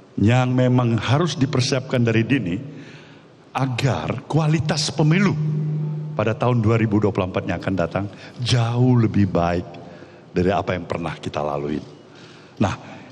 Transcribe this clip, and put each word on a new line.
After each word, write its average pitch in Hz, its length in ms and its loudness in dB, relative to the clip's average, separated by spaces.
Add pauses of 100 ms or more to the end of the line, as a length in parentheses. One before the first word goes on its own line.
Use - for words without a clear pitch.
(180)
yang 123 320 4
memang 127 480 4
harus 147 400 0
dipersiapkan 127 720 0
dari 113 160 4
dini 107 320 0 (960)
agar 117 720 -2
kualitas 156 640 0
pemilu 160 480 2 (800)
pada 107 160 0
tahun 120 240 0
dua 110 240 2
ribu 107 160 2
dua 104 160 2
puluh 95 160 -2
empat 95 160 -4
yang 87 160 -4
akan 98 160 -4
datang 90 280 -2 (360)
jauh 120 560 2
lebih 101 320 4
baik 87 380 0 (680)
dari 90 160 2
apa 92 240 0
yang 85 160 -6
pernah 82 320 -4
kita - 160 -8
lalui. 73 400 -4 (800)
Nah, 92 160 0 (380)